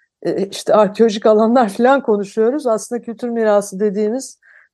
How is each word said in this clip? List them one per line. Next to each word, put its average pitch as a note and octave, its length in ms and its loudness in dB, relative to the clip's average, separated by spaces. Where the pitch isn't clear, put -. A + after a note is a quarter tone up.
e, F#3+ 240 -4
işte - 280 -4
arkeolojik G#3 520 2
alanlar A3 420 4
falan B3+ 340 2
konuşuyoruz. A3 640 -2
Aslında A#3 360 -4
kültür A#3 260 -10
mirası G#3 520 0
dediğimiz G#3+ 600 -4